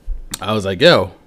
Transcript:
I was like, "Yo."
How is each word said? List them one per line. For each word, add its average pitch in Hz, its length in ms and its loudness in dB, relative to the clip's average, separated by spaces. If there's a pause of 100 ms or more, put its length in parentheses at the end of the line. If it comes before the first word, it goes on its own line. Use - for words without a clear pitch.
(420)
I 101 120 -4
was 104 120 -2
like, 98 160 -4
"Yo." 117 300 4 (160)